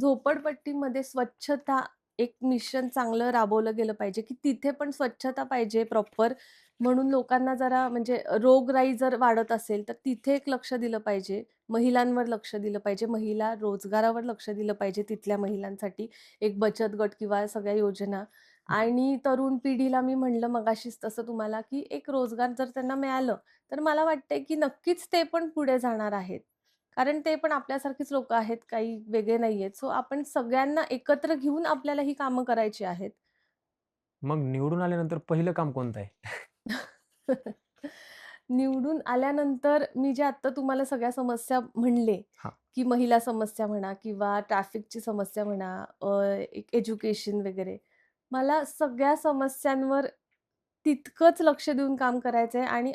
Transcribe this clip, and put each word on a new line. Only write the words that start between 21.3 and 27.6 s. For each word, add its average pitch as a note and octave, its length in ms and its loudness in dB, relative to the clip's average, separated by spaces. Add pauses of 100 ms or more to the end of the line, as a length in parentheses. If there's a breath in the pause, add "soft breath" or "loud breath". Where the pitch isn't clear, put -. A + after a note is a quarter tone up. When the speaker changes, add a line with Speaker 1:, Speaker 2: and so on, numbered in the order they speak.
Speaker 1:
की C4+ 300 -8
एक C#4+ 200 -8
रोजगार B3 480 0
जर C4 60 0
त्यांना B3+ 300 -4
मिळालं C4 420 0 (340 soft breath)
तर C#4 100 -6
मला D#4 240 2
वाटतंय D4 360 -2
की D4 160 -4
नक्कीच E4 560 0
ते E4+ 100 4
पण E4 260 -2
पुढे C#4 300 2
जाणार A3 340 -2
आहेत. F#3+ 280 -6 (560)
कारण C#4+ 280 0
ते D#4 120 2
पण D#4 160 0
आपल्यासारखीच C4+ 600 -4